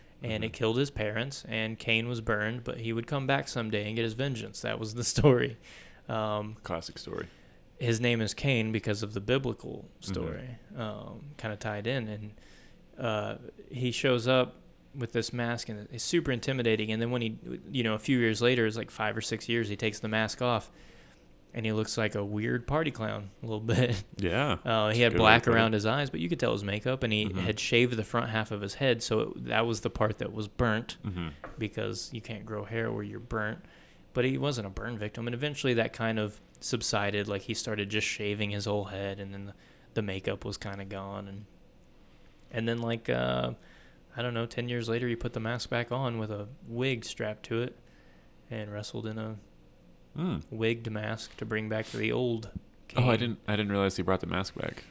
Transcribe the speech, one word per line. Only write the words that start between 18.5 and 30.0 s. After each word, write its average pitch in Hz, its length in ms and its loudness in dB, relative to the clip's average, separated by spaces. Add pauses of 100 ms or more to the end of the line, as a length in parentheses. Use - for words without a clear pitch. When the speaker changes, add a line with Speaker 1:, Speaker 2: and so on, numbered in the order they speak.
Speaker 1:
it's 110 100 0
like 107 140 -6
five 107 260 -2
or 113 40 -2
six - 280 -4
years, 117 200 2
he 104 80 -4
takes 107 240 -2
the 110 80 -4
mask 110 340 0
off, 120 280 0 (840)
and 113 100 -4
he 110 80 2
looks 110 240 0
like 107 200 2
a 101 80 0
weird 113 420 0
party 151 240 2
clown 107 400 -4 (120)
a 120 40 -8
little 110 140 -4
<laughs> 110 160 2
bit. 123 260 4 (140)
Speaker 2:
Yeah. 101 480 2
Speaker 1:
Uh, 110 240 4
he 110 100 2
Speaker 2:
That's - 0 -
a 120 40 6
Speaker 1:
had - 0 -
Speaker 2:
good - 0 -
way 120 80 10
to - 80 2
Speaker 1:
black 110 260 10
Speaker 2:
put 123 80 4
it. - 20 6
Speaker 1:
around 113 200 6
his 104 120 2
eyes, 131 240 2
but - 80 -4
you 170 100 0
could 175 120 0
tell 120 100 2
it 110 40 2
was 104 100 -2
makeup, 117 400 0
and 113 80 0
he 107 140 4
Speaker 2:
Mm-hmm. 92 120 -2
Speaker 1:
had 107 220 0
shaved 120 360 6
the 110 80 0
front 117 260 -2
half 110 200 -2
of 104 100 -4
his 101 140 -4
head, 127 300 2
so 110 160 2
it, 113 260 -4
that 113 200 2
was 113 160 0
the 113 80 -2
part 110 280 0